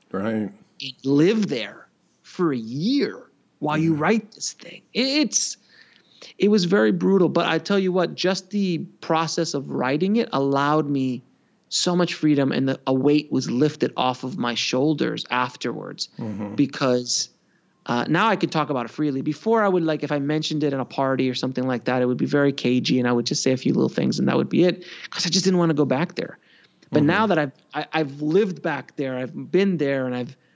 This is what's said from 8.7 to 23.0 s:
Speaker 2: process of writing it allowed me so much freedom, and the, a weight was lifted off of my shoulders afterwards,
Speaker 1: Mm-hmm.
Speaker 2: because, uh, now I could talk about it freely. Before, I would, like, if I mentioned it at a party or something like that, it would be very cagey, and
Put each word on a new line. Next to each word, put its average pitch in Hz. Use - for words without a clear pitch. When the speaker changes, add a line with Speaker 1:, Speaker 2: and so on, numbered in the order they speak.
Speaker 2:
process 160
of 143
writing 143
it 233
allowed 143
me 131
so -
much 175
freedom, 143
and 135
the, 135
a 135
weight 147
was 131
lifted 139
off 127
of 127
my 120
shoulders 127
afterwards, 117
Speaker 1:
Mm-hmm. 107
Speaker 2:
because, 127
uh, 120
now 180
I 202
could 175
talk 151
about 127
it 110
freely. 143
Before, 220
I 202
would, 185
like, 156
if 147
I 147
mentioned 151
it 143
at 135
a 123
party 131
or 123
something 131
like 123
that, 127
it 123
would 123
be 131
very 143
cagey, 127
and 123